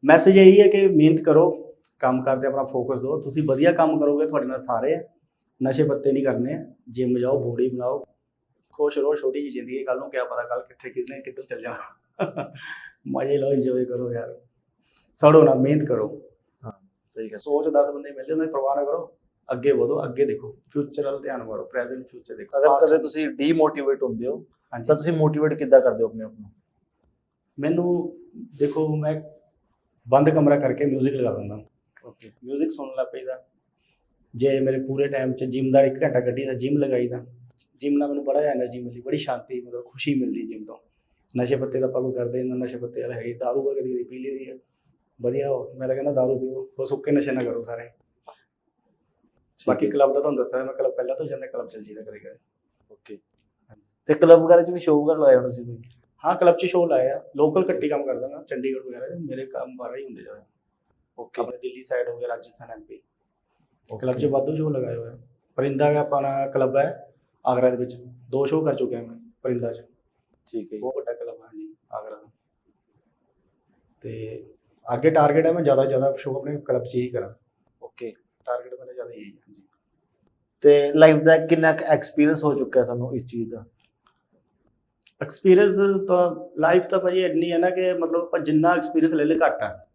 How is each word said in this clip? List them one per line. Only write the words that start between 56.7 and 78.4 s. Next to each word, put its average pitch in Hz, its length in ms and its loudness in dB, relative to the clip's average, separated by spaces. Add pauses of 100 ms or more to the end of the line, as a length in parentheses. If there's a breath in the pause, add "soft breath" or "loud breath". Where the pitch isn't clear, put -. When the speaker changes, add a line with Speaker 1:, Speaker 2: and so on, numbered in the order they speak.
Speaker 1:
ਲਾਏ 131 200 2
ਆ, 139 140 -6 (140)
ਲੋਕਲ 156 340 2
ਘੱਟ - 140 -4
ਹੀ 147 40 -2
ਕੰਮ 143 180 -4
ਕਰਦਾ 123 220 -6
ਮੈਂ, 147 140 -16
ਚੰਡੀਗੜ੍ਹ 131 420 -8
ਵਗੈਰਾ 127 240 -14
'ਚ 165 40 -12
ਮੇਰੇ 135 340 -10
ਕੰਮ 127 300 -12
ਬਾਹਰ 123 200 -14
ਹੀ 139 80 -14
ਹੁੰਦੇ 110 180 -18
ਜ਼ਿਆਦਾ। 104 240 -20 (720)
Speaker 2:
ਓਕੇ। 117 240 -12
Speaker 1:
ਆਪਣੇ 123 160 -10
ਦਿੱਲੀ 127 240 -12
ਸਾਈਡ 123 260 -4
ਹੋ 117 100 -10
ਗਿਆ, 120 100 -8
ਰਾਜਸਥਾਨ, 117 420 -14
ਐਮ 107 100 -18
ਪੀ। - 220 -20 (960)
ਕਲੱਬ 127 140 -2
'ਚ - 100 -4
Speaker 2:
ਓਕੇ। 135 80 0
Speaker 1:
ਵਾਧੂ 139 240 -2
ਸ਼ੋਅ 156 140 -4
ਲਗਾਏ 123 260 -6
ਹੋਏ 113 140 -12
ਆ। - 80 -20 (380)
ਪਰਿੰਦਾ 139 360 0
ਦਾ 147 80 0
ਆਪਣਾ 139 460 -2
ਕਲੱਬ 131 300 0
ਹੈ - 380 -2 (320)
ਆਗਰਾ 127 240 4
ਦੇ 123 60 -4
ਵਿੱਚ, 120 200 -6 (340)
ਦੋ 139 160 0
ਸ਼ੋਅ 156 180 0
ਕਰ 139 100 0
ਚੁੱਕਿਆ 120 280 -4
ਮੈਂ - 140 -18 (260)
ਪਰਿੰਦਾ 117 300 -4
'ਚ। - 80 -14 (640)
Speaker 2:
ਠੀਕ 113 160 -10
ਹੈ 98 80 -16
ਜੀ। 110 80 -12
Speaker 1:
ਬਹੁਤ 131 180 -8
ਵੱਡਾ - 160 -8
ਕਲੱਬ 117 220 -12
ਹੈ - 200 -20
ਜੀ - 200 -16 (180)
ਆਗਰਾ 107 240 -14
ਦਾ। 107 140 -20 (1700)
ਤੇ 110 440 -14 (500)
ਅੱਗੇ 139 160 4
ਟਾਰਗੇਟ 151 360 4
ਹੈ 165 60 4
ਮੈਂ 170 100 -2
ਜ਼ਿਆਦਾ 135 200 4
ਤੋਂ 135 60 2
ਜ਼ਿਆਦਾ 135 300 0
ਸ਼ੋਅ 131 180 -8
ਆਪਣੇ 147 240 -8
ਕਲੱਬ 123 240 -2
'ਚ - 100 -14
ਹੀ 123 140 -2
ਕਰਾਂ। 123 220 -8 (520)
Speaker 2:
ਓਕੇ। 117 300 -16 (340)